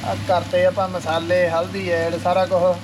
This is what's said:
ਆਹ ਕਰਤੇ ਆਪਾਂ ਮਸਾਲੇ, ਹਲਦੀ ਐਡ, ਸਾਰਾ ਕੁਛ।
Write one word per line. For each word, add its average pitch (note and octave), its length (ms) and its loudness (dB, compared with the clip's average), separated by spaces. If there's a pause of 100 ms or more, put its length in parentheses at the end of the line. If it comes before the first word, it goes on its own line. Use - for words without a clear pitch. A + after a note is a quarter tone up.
ਆਹ G3 120 -2 (120)
ਕਰਤੇ F3+ 380 2
ਆਪਾਂ F#3 220 0
ਮਸਾਲੇ, E3+ 600 0
ਹਲਦੀ F#3 420 -2
ਐਡ, E3+ 320 0
ਸਾਰਾ F3+ 240 2
ਕੁਛ। F3+ 380 2